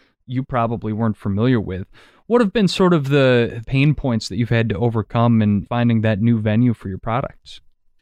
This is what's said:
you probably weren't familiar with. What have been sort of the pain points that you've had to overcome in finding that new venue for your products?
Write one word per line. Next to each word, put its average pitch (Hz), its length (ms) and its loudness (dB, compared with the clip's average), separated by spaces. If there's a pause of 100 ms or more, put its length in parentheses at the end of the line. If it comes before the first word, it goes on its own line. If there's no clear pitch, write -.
(240)
you 131 200 -6
probably 117 480 -4
weren't 107 240 -2
familiar 110 440 0
with. 92 280 -8 (400)
What 233 120 2
have 208 120 2
been 208 160 2
sort 180 240 2
of 147 160 0
the 123 580 2
pain 139 300 2
points 117 320 -4
that 98 80 -8
you've 117 140 -2
had 117 180 0
to 107 80 -2
overcome 117 640 0
in 104 220 2
finding 117 380 0
that 110 180 0
new 117 180 2
venue 110 360 2
for - 140 -10
your 95 100 -8
products? - 640 -10 (420)